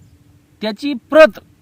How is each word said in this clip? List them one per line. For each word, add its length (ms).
त्याची 300
प्रत, 300